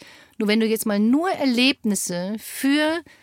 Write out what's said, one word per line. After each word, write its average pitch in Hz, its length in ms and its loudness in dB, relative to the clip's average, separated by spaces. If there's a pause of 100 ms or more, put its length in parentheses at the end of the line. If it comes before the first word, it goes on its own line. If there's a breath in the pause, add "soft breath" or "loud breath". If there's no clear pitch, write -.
(380 loud breath)
Nur 214 100 -2
wenn 220 120 2
du 220 60 2
jetzt 220 200 0
mal 202 120 0
nur 277 320 2
Erlebnisse 226 1080 -2
für 302 640 -2 (200 soft breath)